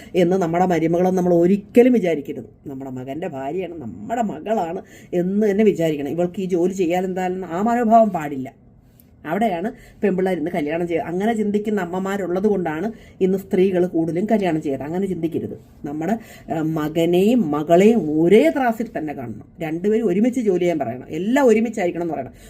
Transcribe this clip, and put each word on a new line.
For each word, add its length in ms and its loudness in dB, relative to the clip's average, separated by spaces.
എന്ന് 220 2
നമ്മുടെ 300 0
മരുമകളെന്ന് 520 2
നമ്മൾ 160 2
ഒരിക്കലും 580 4
വിചാരിക്കരുത്. 760 -4
നമ്മുടെ 220 -10
മകൻ്റെ 380 -8
ഭാര്യയാണ്, 520 -8
നമ്മുടെ 420 -6
മകളാണ് 600 -4
എന്ന് 380 0
തന്നെ 140 2
വിചാരിക്കണം. 440 0
ഇവൾക്ക് 320 -4
ഈ 40 -4
ജോലി 280 0
ചെയ്യാൻ 360 -2
എന്താണെന്ന് 380 -6
ആ 160 -4
മനോഭാവം 460 4
പാടില്ല. 440 -6
അവിടെയാണ് 460 -2
പെൺപിള്ളേർ 360 0
ഇന്ന് 120 -4
കല്യാണം 380 -2
ചെയ്യുക. 160 -2
അങ്ങനെ 280 -2
ചിന്തിക്കുന്ന 480 -2
അമ്മമാരുള്ളത് 680 -2
കൊണ്ടാണ് 460 -2
ഇന്ന് 180 2
സ്ത്രീകൾ 480 2
കൂടുതലും 440 -2
കല്യാണം 320 0
ചെയ്യുന്നത്. 260 -6
അങ്ങനെ 180 -4
ചിന്തിക്കരുത്. 800 -8
നമ്മുടെ, 320 -4
ഏഹ്, 100 -4
മകനെയും 880 2
മകളെയും 680 4
ഒരേ 360 6
ത്രാസിൽ 320 -2
തന്നെ 160 -6
കാണണം. 300 -12
രണ്ടുപേരും 460 0
ഒരുമിച്ച് 340 2
ജോലി 200 2
ചെയ്യാൻ 180 0
പറയണം. 300 -6
എല്ലാം 380 0
ഒരുമിച്ചായിരിക്കണം 560 2
എന്ന് 120 -4
പറയണം. 180 -8